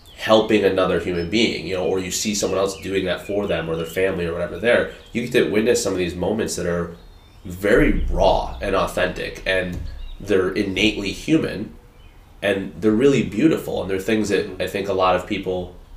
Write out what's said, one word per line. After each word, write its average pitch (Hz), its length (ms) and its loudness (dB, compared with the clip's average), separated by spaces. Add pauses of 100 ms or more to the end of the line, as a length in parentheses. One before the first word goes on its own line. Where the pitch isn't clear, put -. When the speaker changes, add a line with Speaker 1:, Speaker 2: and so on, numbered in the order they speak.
(180)
Speaker 1:
helping 107 480 4
another 92 340 2
human 85 300 -4
being, 98 360 2
you 92 100 -4
know, 92 100 -2
or 92 140 0
you 92 120 -4
see 104 240 -2
someone 92 240 0
else 98 220 0
doing 92 240 -2
that 87 200 -4
for 101 220 -2
them 82 220 -2
or 82 80 -2
their 82 80 -4
family 92 400 -2
or 82 80 -2
whatever 87 260 -6
there, 107 340 2 (200)
you 117 100 -2
get 117 80 -8
to 120 180 2
witness 110 320 2
some 95 120 -2
of 90 40 -2
these 87 160 -2
moments 95 440 -2
that 87 100 -4
are 87 280 -4 (500)
very 101 680 4
raw - 500 2
and 95 140 -2
authentic, - 720 -2
and 90 320 -2 (400)
they're 92 320 2
innately 98 600 0
human, - 600 -2 (680)
and 98 380 -2
they're 110 120 2
really 120 320 6
beautiful, 104 580 0
and 92 80 -4
they're 95 100 -2
things 107 300 0
that 95 160 2
Speaker 2:
Mm-hmm. 92 160 -8
Speaker 1:
I 92 60 -2
think 98 220 -4
a 98 40 0
lot 92 220 2
of 90 100 -2
people 92 520 -4 (200)